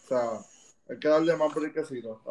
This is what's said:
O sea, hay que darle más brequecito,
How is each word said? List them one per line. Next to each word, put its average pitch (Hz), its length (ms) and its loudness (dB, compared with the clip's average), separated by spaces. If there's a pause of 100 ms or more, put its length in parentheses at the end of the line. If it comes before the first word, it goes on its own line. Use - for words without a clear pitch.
O - 40 -20
sea, 117 320 0 (480)
hay 120 120 -12
que 151 80 -2
darle 160 280 4
más 147 180 0
brequecito, 135 760 -6